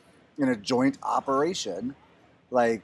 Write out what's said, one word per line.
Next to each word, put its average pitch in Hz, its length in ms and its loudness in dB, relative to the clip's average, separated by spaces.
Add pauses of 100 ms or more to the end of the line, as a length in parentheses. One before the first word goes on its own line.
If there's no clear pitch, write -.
(380)
in 135 100 2
a 123 80 2
joint 127 460 0
operation, 135 920 -2 (560)
like, 117 340 2